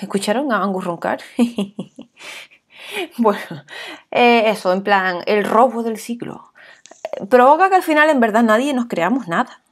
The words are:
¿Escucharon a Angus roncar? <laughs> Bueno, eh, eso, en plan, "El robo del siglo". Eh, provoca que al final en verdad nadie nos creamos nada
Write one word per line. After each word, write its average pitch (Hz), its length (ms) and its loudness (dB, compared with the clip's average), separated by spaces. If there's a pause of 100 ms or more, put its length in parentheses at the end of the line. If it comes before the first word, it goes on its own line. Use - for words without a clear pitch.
¿Escucharon 214 520 -2
a 190 100 0
Angus 185 220 -4
roncar? 180 340 -4 (180)
<laughs> - 720 -4 (1080)
Bueno, 196 460 -2 (480)
eh, 240 340 4
eso, 196 260 0
en 190 120 -2
plan, 185 420 0
"El 208 180 0
robo 226 400 2
del 220 140 -6
siglo". - 560 -12 (580)
Eh, - 140 -10
provoca 277 440 6
que 381 60 4
al 359 80 2
final 302 260 2
en 269 120 2
verdad 226 220 2
nadie 233 300 2
nos 240 120 -2
creamos 190 420 -2
nada - 440 -4